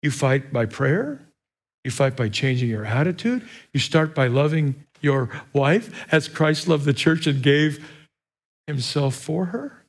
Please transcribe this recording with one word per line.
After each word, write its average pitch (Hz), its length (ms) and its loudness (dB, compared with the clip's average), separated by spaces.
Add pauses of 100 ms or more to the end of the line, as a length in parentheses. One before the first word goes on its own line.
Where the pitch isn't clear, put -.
"You 151 80 0
fight 135 420 0
by 117 140 0
prayer. 202 600 -2 (560)
You 135 80 -6
fight 135 240 0
by 117 140 -2
changing 123 400 0
your 107 160 -4
attitude. 175 640 0 (240)
You 139 80 0
start 160 340 0
by 135 120 2
loving 143 580 0 (180)
your 135 260 0 (240)
wife 147 580 0
as 156 180 2
Christ 156 380 0
loved 151 200 2
the 139 80 2
church 160 320 2
and 139 160 0
gave 147 440 2 (800)
himself 139 480 -2
for 175 320 -4
her." 247 420 -8